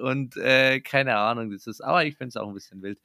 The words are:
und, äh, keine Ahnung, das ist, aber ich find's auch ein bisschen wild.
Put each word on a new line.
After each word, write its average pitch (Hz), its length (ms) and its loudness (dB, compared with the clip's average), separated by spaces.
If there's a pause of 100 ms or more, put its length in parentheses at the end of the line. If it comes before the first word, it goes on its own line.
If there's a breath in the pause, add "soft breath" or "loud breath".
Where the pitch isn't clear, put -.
und, 131 340 -2
äh, 131 460 4
keine 135 340 0
Ahnung, 113 360 0
das 98 160 -12
ist, 110 120 -10
aber 160 260 2
ich 147 120 -8
find's 127 180 -12
auch 107 140 -8
ein 101 40 -12
bisschen 95 280 -16
wild. 101 240 -10